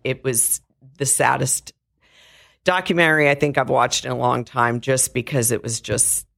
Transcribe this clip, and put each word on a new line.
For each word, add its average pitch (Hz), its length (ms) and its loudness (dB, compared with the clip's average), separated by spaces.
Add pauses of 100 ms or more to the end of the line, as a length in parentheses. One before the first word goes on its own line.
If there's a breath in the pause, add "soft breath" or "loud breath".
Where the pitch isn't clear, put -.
it 131 220 -4
was - 360 0 (380)
the 139 80 -2
saddest 131 640 0 (920 soft breath)
documentary 170 640 2
I 143 60 4
think 143 240 0
I've 131 100 -2
watched 127 380 0
in 131 40 -6
a 127 60 -4
long 123 260 0
time, 117 380 0
just 131 320 0
because 123 400 -2
it 113 100 -2
was 113 200 -6
just - 440 -2 (120)